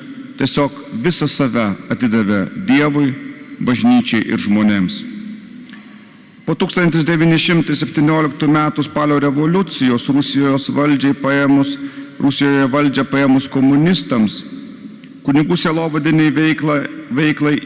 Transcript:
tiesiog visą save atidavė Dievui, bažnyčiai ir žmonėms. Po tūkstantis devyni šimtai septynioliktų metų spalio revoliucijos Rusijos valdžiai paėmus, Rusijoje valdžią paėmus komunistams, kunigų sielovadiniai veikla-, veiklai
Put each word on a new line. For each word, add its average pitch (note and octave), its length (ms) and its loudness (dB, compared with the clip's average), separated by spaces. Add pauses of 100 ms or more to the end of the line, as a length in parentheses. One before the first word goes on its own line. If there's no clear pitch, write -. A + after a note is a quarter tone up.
(360)
tiesiog C#3+ 400 -2 (160)
visą D3 360 -2
save A#2 380 0 (260)
atidavė G#2 540 0 (180)
Dievui, C#3+ 500 2 (460)
bažnyčiai A#2 640 2
ir A2 160 -2
žmonėms. G#2 600 0 (1400)
Po D#3+ 120 -2
tūkstantis E3+ 480 2
devyni E3 340 2
šimtai D#3+ 380 0
septynioliktų D#3 720 0
metų D3+ 360 0
spalio D3 360 0
revoliucijos C#3+ 880 0
Rusijos C#3 600 0
valdžiai C#3 480 2
paėmus, C#3 600 2 (420)
Rusijoje C#3 500 2
valdžią C3+ 400 0
paėmus C3+ 400 2
komunistams, C3+ 960 2 (840)
kunigų D3+ 320 2
sielovadiniai D#3 760 2
veikla-, D3 500 0 (260)
veiklai D3 460 0 (100)